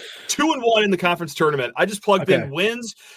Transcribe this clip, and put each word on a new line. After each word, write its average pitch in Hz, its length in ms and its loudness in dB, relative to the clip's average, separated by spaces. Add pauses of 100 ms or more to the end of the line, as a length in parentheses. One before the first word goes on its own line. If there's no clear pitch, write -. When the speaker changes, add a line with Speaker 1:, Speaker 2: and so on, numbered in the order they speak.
(280)
Speaker 1:
two 311 240 0
and 269 100 -4
one 226 220 4
in 202 60 0
the 185 60 2
conference 170 380 -2
tournament. 143 420 0
I 170 100 2
just 208 160 -6
plugged 190 260 2
in 175 140 4
Speaker 2:
Okay. 139 80 -8
Speaker 1:
wins 220 440 -4 (220)